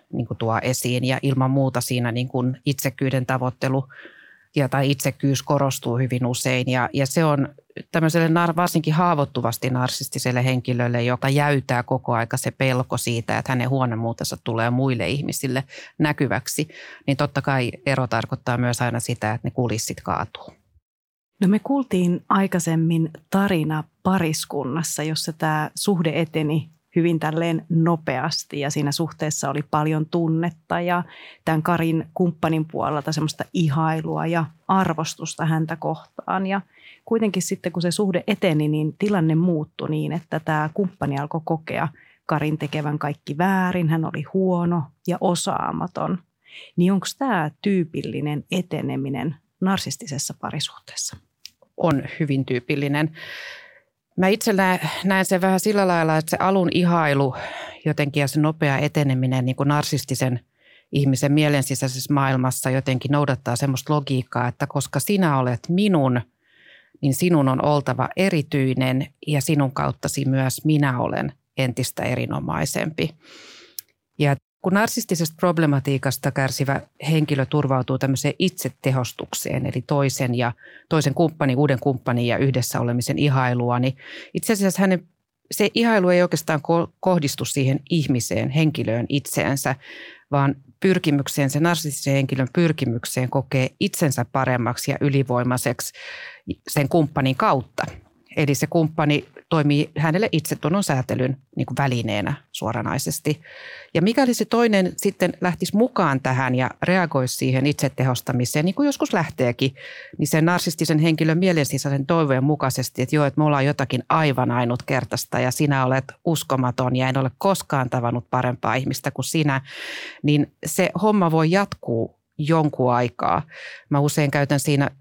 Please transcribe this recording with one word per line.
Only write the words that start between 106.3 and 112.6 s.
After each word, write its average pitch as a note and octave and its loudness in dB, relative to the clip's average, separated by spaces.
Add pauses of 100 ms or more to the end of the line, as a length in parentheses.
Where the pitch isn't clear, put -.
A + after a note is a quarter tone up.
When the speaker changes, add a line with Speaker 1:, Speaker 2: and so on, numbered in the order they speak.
Speaker 1:
ja B2+ 0 (120)
reagoisi D#3+ 0
siihen C3 0
itsetehostamiseen, B2+ 0
niin F#3+ 0
kuin C#4+ 2
joskus C#4+ -2
lähteekin, C3+ 0 (440)
niin D3+ 0
sen D#3+ 2
narsistisen E3+ 2
henkilön D#3+ 2
mielen F3 2
sisäisen C#3 -2
toiveen C#3+ 2
mukaisesti, C3+ 0